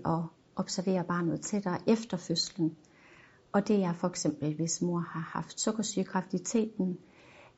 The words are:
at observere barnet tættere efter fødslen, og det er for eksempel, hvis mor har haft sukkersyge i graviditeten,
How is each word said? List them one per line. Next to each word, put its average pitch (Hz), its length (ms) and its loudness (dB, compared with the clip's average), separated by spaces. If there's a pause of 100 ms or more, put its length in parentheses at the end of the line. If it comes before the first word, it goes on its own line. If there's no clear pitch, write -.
at 165 160 2 (340)
observere 185 480 0
barnet 170 380 0
tættere 196 480 0
efter 226 280 2
fødslen, - 600 -2 (760)
og 202 140 4
det 208 160 6
er 175 100 2
for 175 140 0
eksempel, 151 480 0
hvis 165 260 -2
mor 175 180 2
har 170 200 -6
haft - 400 -6
sukkersyge 214 440 0
i - 40 -2
graviditeten, 185 880 0 (600)